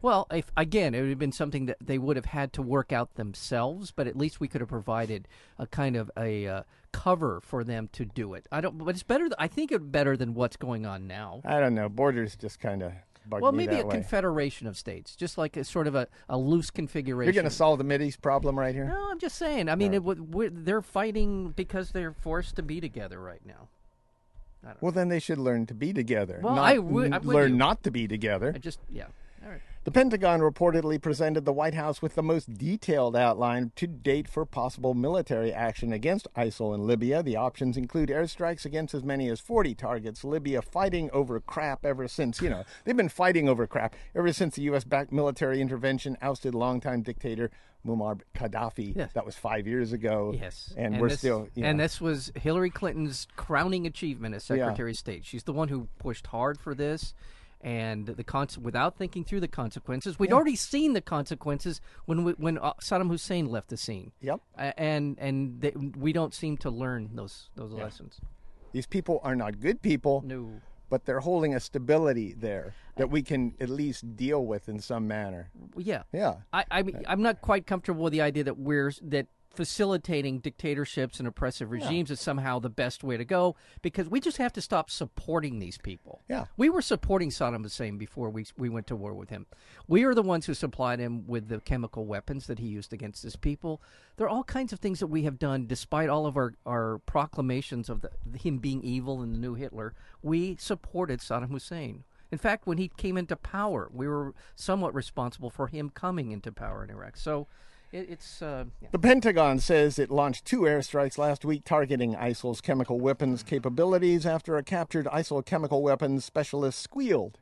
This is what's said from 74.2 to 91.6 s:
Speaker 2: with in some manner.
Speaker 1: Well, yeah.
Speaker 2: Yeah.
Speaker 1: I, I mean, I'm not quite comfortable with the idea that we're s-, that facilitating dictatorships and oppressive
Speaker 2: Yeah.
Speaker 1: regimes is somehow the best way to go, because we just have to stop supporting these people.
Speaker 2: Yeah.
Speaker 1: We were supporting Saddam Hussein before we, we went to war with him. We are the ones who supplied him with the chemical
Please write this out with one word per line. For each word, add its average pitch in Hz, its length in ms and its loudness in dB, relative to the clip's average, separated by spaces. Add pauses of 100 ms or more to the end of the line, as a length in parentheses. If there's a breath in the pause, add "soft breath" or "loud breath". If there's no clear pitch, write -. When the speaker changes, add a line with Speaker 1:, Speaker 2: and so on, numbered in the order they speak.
Speaker 2:
with 107 240 -4
in 107 100 -6
some 110 280 -4
manner. 98 420 -4 (240)
Speaker 1:
Well, 180 100 -8
yeah. 175 200 -4 (100)
Speaker 2:
Yeah. 160 220 0 (180)
Speaker 1:
I, 180 160 2
I 185 140 0
mean, 185 240 -6
I'm 196 160 2
not 226 180 2
quite 196 240 2
comfortable 180 380 -2
with 160 100 2
the 156 80 4
idea 147 220 2
that 135 160 -2
we're 143 300 2
s-, 143 120 -10
that 139 240 -2 (420)
facilitating 156 720 0
dictatorships 143 800 -4
and 127 80 -4
oppressive 123 460 -4
Speaker 2:
Yeah. 120 100 -4
Speaker 1:
regimes 160 280 -2
is 139 100 -6
somehow 135 380 -2
the 120 100 -4
best 123 340 -4
way 127 140 -2
to 120 80 -4
go, 180 300 2 (260 soft breath)
because 170 260 -2
we 208 140 2
just - 160 -2
have 123 160 0
to - 80 -8
stop 165 280 0
supporting 151 680 -2
these 92 220 -8
people. - 500 -12
Speaker 2:
Yeah. - 160 -2 (120)
Speaker 1:
We 262 120 6
were 339 120 2
supporting 185 500 0
Saddam 120 320 -2
Hussein 107 340 -6
before 110 320 -6
we, 107 160 -6 (100)
we 123 140 -4
went 113 180 -6
to 127 80 -4
war 104 200 -8
with 95 160 -12
him. 98 160 -12 (400 loud breath)
We 190 160 8
are 262 100 6
the 233 80 6
ones 180 240 2
who 160 80 -2
supplied 123 460 -2
him 120 280 -4
with 117 220 -4
the 110 100 -4
chemical 113 460 -4